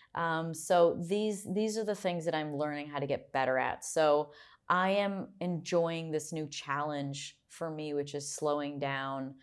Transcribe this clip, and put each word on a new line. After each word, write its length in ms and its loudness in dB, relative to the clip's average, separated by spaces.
Um, 380 0
so 460 6
these, 460 0
these 240 0
are 60 -2
the 100 0
things 320 -2
that 80 0
I'm 220 -2
learning 320 -2
how 100 -6
to 80 -2
get 260 -4
better 260 2
at. 260 -2
So 480 4
I 220 4
am 380 0
enjoying 680 0
this 220 -2
new 160 -4
challenge 880 -4
for 220 -8
me, 240 -6
which 200 -2
is 160 -6
slowing 480 -2
down, 640 -2